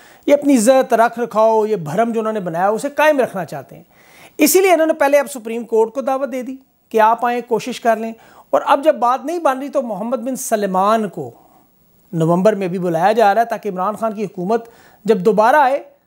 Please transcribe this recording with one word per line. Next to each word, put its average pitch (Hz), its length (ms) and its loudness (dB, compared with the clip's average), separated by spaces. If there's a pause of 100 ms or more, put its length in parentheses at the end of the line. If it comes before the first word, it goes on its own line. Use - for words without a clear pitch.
(260)
ये 285 80 4
अपनी 285 200 4
इज़्ज़त, 254 400 4
रख 233 240 2
रखाव, 220 480 0
ये 214 120 -2
भरम 180 340 -2
जो 220 80 -4
उन्होंने 214 220 -4
बनाया 175 300 -2
उसे 247 180 -4
कायम 294 300 2
रखना 190 260 -4
चाहते 139 300 -16
हैं। - 100 -20 (520)
इसीलिए 370 340 4
इन्होंने 320 220 2
पहले 285 240 2
अब 277 100 0
सुप्रीम 226 360 -10
कोर्ट 220 300 0
को 269 100 -6
दावत 269 240 -4
दे 254 140 -8
दी 262 160 -14 (340)
कि 220 80 0
आप 226 240 2
आएँ, 240 180 -2
कोशिश 233 380 -6
कर 226 180 0
लें। 226 160 -8 (380)
और 277 100 2
अब 294 200 2
जब 285 160 2
बात 240 280 0
नहीं 339 140 -4
बन 269 180 0
रही 277 100 -8
तो 277 140 -4
मोहम्मद 233 380 -6
बिन 247 160 -6
सलमान 208 720 0
को 165 140 -12 (880)
नवंबर 175 420 2
में 196 160 -4
भी 190 80 -6
बुलाया 175 340 0
जा 214 200 4
रहा 220 100 2
है 233 60 -6
ताकि 214 200 -8
इमरान 190 280 -4
खान 220 180 -4
की 214 80 -8
हुकूमत 208 460 -4 (360)
जब 202 180 2
दोबारा 220 400 4
आए 269 160 2 (280)